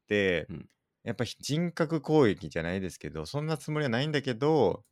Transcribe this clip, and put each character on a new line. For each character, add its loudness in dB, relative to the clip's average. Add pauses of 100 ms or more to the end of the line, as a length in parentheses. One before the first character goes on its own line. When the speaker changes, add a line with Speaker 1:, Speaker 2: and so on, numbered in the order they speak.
Speaker 1:
て、 2
Speaker 2:
う -12
ん。 -12 (340)
Speaker 1:
や -4
っ -14
ぱ -2
ひ-、 -8
人 -2
格 -2
攻 6
撃 0
じ -6
ゃ -2
な -2
い -2
で -6
す -14
け -10
ど、 -8
そ -6
ん -4
な -2
つ -10
も -2
り 0
は 0
な 0
い -2
ん -4
だ 0
け -2
ど、 2